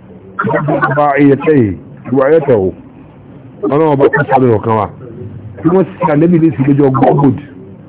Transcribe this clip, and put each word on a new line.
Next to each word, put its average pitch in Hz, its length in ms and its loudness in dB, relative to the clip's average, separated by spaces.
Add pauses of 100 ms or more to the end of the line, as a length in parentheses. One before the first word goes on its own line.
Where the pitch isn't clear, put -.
(920)
باعيته، 139 840 2 (280)
باعيته." 131 680 0 (880)
Ọlọ́run 156 340 0
ọba 135 120 2
kú - 180 0
sáré 131 240 0
ọ̀kan 113 300 0
wa. 98 120 -2 (680)
Bí - 140 -4
wọ́n 185 160 2
ti - 100 -8
ṣe 165 180 -4
Ànábì 165 260 2
lé 160 120 4
sí 135 120 -4
lójú 139 220 2
ọgbọ́n 135 280 2
Uhud. 143 240 2 (520)